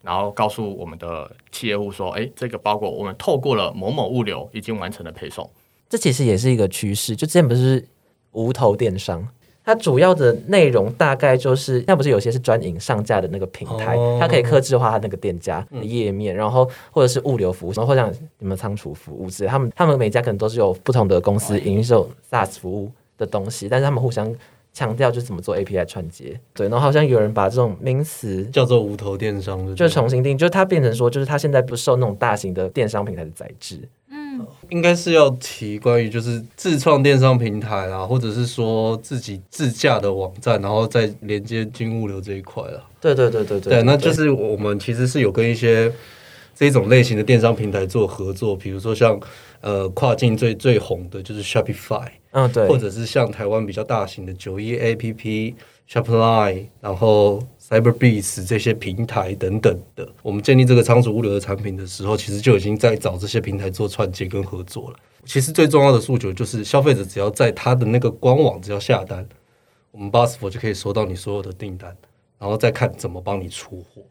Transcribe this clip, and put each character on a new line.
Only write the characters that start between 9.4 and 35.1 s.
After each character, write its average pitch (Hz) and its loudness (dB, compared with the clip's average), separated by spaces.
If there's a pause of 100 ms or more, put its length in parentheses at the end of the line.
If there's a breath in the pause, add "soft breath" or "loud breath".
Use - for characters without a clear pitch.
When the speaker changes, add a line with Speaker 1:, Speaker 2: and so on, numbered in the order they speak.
Speaker 2:
它 220 4
主 160 0
要 180 6
的 135 4 (140)
内 180 6
容 110 2
大 147 2
概 131 4
就 127 0
是， 127 -2
像 190 4
不 139 0
是 147 0
有 117 4
些 113 -2
是 127 -2
专 120 2
营 85 -6
上 107 -2
架 104 2
的 87 -4
那 92 -6
个 95 -4
平 - -14
台， 110 -2
Speaker 3:
哦。 120 0
Speaker 2:
它 - 2
可 - 4
以 120 4
客 131 4
制 131 2
化 120 2
它 110 0
那 107 -4
个 95 -6
店 90 -6
家 87 -6 (100)
的 135 -10
页 110 -2
面， 101 -4
Speaker 3:
嗯。 - -4
Speaker 2:
然 107 0
后 127 4 (240 loud breath)
或 151 2
者 127 6
是 127 0
物 135 0
流 92 0
服 87 -8
务， 95 -6
然 110 -2
后 - -
或 139 0
像 117 2 (280)
你 101 -10
们 95 -4
仓 104 -6
储 76 -12
服 - -18
务 92 -10
之 92 -8
类， 113 -2
他 135 0
们， 123 -2
他 175 2
们 147 4
每 110 2
家 117 0
可 120 -2
能 101 -2
都 107 0
是 113 -4
有 98 4 (100)
不 - -2
同 120 4
的 92 4
公 101 2
司 104 -2
营 104 0
售 117 4 (200)
SaaS 107 -2
服 95 -8
务 104 -10 (280)
的 107 -4
东 101 -6
西， 101 -10
但 123 2
是 139 2
他 143 2
们 123 0
互 123 0
相 110 -4 (380 soft breath)
强 113 -6
调 131 2
就 120 -4
是 120 -10
怎 104 -10
么 80 -8
做 98 -4
A 95 -2
P 95 -4
I 87 0
串 82 -10
接。 82 -16 (140)
对， 104 -4
然 117 0
后 - 2
好 139 2
像 151 4
有 123 4
人 107 0
把 98 2
这 117 -4
种 113 0
名 131 -2
词 101 -6
Speaker 3:
叫 131 2
做 123 4
无 104 -6
头 98 -6
电 104 -4
商， 95 -6
对 92 -6
不 95 -6
对？ 170 2
Speaker 2:
就 - 6
重 139 2
新 127 2
定， 135 0
就 175 2
它 190 2
变 180 2
成 113 2
说， 120 2
就 139 -4
是 135 -2
它 147 -2
现 143 0
在 135 6
不 123 -4
受 123 2
那 123 2
种 101 -4
大 117 0
型 95 -6
的 92 -4
电 113 -2
商 101 -4
平 104 -8
台 82 -10
的 80 -12
宰 - -16 (100)
制。 - -16 (240)
Speaker 4:
嗯。 277 -16 (540)
Speaker 3:
应 175 -2
该 175 4
是 170 -2